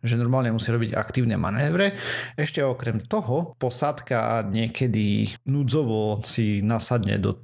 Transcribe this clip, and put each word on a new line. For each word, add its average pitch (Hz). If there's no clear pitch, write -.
Že 117
normálne 123
musí 113
robiť 117
aktívne 113
manévre. 160
Ešte 147
okrem 120
toho, 131
posádka 120
niekedy 107
núdzovo 120
si 104
nasadne 110
do 101